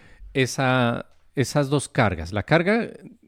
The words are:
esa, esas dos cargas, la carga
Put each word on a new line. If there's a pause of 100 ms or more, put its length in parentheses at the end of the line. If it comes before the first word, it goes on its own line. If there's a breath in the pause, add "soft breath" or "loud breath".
(340 soft breath)
esa, (280)
esas
dos
cargas,
la
carga (380)